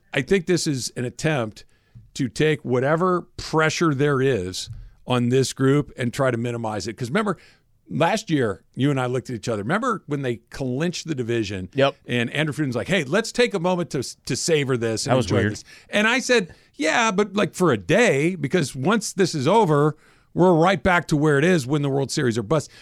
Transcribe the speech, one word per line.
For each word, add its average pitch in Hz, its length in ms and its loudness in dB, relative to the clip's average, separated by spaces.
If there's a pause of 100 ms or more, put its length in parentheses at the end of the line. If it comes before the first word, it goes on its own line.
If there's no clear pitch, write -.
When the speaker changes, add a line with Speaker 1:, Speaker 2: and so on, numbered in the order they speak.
(120)
Speaker 1:
I 139 120 -2
think 196 240 0
this 175 180 0
is 139 320 -4
an 123 80 -4
attempt 123 580 -4 (520)
to 135 140 -2
take 156 360 0
whatever 160 560 0 (160)
pressure 160 560 0
there 135 300 0
is 98 480 -2 (340)
on 120 240 0
this 127 240 0
group 139 420 0
and 120 160 -4
try 131 200 0
to 123 60 -2
minimize 113 500 -6
it. 113 100 -10
'Cause 120 140 -6
remember, 202 260 -2 (500)
last 180 440 -2
year, 123 320 0 (100)
you 135 160 0
and 135 100 0
I 127 60 -2
looked 123 240 -4
at 123 60 -6
each 104 120 -8
other. 110 140 -4
Remember 196 460 -2
when 143 160 -4
they 123 140 -2 (120)
clinched 139 580 -6
the 156 60 -6
division? 110 600 -4
Speaker 2:
Yep. 135 200 0 (120)
Speaker 1:
And 123 240 -2
Andrew 147 220 -4
Friedman's 135 220 -4
like, 101 120 -4
"Hey, 180 160 0
let's 185 280 -2
take 247 220 0
a 196 60 -2
moment 180 320 -2
to, 139 100 -4 (240)
to 135 100 -2
savor 139 420 0
this 113 280 -2
and - 60 0
Speaker 2:
That 131 60 4
was 117 100 2
Speaker 1:
enjoy 107 140 0
Speaker 2:
weird. 107 100 0
Speaker 1:
this." 104 120 -10 (280)
And 214 160 2
I 240 100 2
said, 233 380 0 (180)
"Yeah, 254 380 0
but, 196 240 -2
like, 202 180 0
for 175 180 2
a 113 60 2
day, 160 560 2
because 151 420 -2
once 165 380 0
this 180 220 0
is 135 120 0
over, 156 480 4 (380)
we're 180 200 6
right 170 300 4
back 175 240 2
to 160 80 0
where 147 220 4
it 143 80 4
is, 175 200 2
win 147 160 0
the 143 80 -2
World 135 220 -2
Series 120 260 0
or 117 60 -4
bust." 139 260 0 (120)